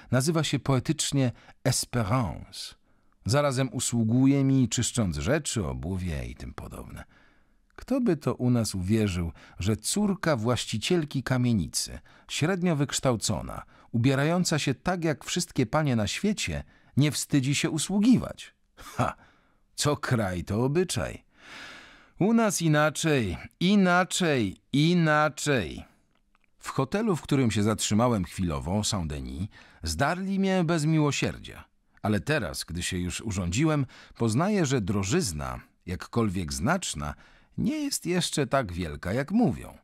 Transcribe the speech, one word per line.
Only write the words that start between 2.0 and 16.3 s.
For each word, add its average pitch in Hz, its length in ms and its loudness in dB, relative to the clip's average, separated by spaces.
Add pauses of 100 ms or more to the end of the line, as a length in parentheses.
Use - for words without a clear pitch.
Zarazem 135 460 2
usługuje 131 720 4
mi, 135 240 4
czyszcząc 101 480 -2
rzeczy, 110 500 -2
obuwie 73 600 -4
i 60 80 -10
tym - 200 -12
podobne. - 500 -14 (720)
Kto 262 240 -2
by 196 160 2
to 127 180 -2
u 123 160 0
nas 117 240 2
uwierzył, 92 580 0 (260)
że 104 180 0
córka 190 600 0
właścicielki 123 840 0
kamienicy, 117 760 0 (300)
średnio 175 480 0
wykształcona, 107 840 -2 (300)
ubierająca 143 640 2
się 139 160 0
tak 180 300 -2
jak 160 200 -2
wszystkie - 420 -2
panie 143 300 2
na 107 100 0
świecie, 92 580 -2 (320)